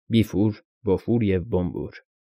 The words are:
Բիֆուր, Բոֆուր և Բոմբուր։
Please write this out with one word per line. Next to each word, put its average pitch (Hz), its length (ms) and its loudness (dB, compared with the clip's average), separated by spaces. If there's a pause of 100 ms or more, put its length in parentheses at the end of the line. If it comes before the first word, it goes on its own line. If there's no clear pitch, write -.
Բիֆուր, 107 500 2 (200)
Բոֆուր 113 460 0
և 92 240 0
Բոմբուր։ 90 460 -4 (260)